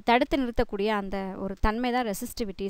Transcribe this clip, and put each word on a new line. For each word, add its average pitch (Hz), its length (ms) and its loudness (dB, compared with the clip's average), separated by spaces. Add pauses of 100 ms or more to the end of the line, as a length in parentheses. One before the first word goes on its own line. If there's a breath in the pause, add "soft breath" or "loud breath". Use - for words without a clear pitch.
(120)
தடுத்து 277 320 4
நிறுத்தக்கூடிய 220 460 0 (120)
அந்த 196 160 -4 (260)
ஒரு 196 100 -4 (140)
தன்மை 240 300 0
தான் 247 140 0
ரெசிஸ்டிவிட்டி 202 580 -6